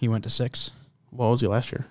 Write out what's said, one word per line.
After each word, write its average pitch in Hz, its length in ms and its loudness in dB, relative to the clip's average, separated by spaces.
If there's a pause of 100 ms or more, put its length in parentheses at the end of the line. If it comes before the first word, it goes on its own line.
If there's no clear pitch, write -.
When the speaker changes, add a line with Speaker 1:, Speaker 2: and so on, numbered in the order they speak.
Speaker 1:
He 123 80 2
went 113 160 0
to 113 60 -8
six. - 400 -4 (400)
Speaker 2:
What 117 180 2
was 123 140 4
he 104 60 2
last 113 240 0
year? - 180 -6